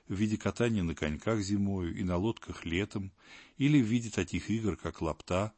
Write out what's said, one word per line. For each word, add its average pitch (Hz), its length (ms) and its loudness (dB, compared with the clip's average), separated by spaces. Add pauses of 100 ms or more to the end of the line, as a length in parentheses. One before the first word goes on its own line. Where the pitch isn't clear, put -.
в - 60 -6
виде 104 240 0
катания 110 460 0
на 82 100 0
коньках 78 460 0
зимою 98 580 0
и 98 60 -2
на 90 140 0
лодках 95 480 -4
летом 95 480 -2 (440)
или 143 240 6
в 113 40 6
виде 117 240 0
таких 90 400 -2
игр, 104 260 2
как - 260 -6
лапта, 90 560 -2